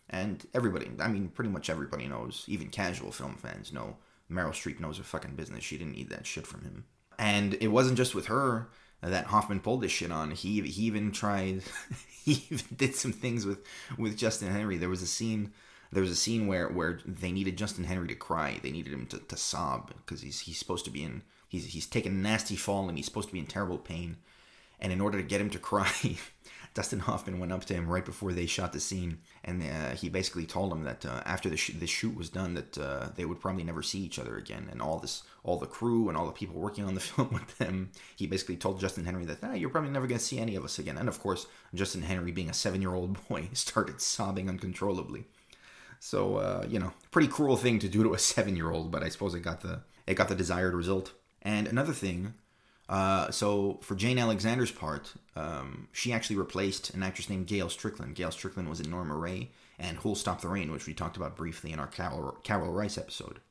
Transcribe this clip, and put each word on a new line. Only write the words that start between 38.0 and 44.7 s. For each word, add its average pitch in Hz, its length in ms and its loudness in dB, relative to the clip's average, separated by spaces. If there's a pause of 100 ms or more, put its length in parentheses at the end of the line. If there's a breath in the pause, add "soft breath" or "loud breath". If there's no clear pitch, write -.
he 98 120 -2
basically 92 280 0
told 92 240 0
Justin 92 260 0
Henry 87 200 -2
that, 76 160 -6
"Ah, 254 120 -4
you're 147 180 0
probably 151 180 0
never 135 160 0
gonna 120 140 2
see - 200 0
any 113 160 0
of 85 80 -2
us - 140 -4
again." 71 200 -4
And 110 120 2
of - 100 -4
course, 95 280 0 (260 loud breath)
Justin 92 300 0
Henry, 87 280 0
being 85 200 -2
a - 20 -2
seven-year-old 92 760 2
<laughs> - 0 -
boy, 85 260 -2
started - 460 2
sobbing 95 480 0
uncontrollably. 92 800 -2 (760 loud breath)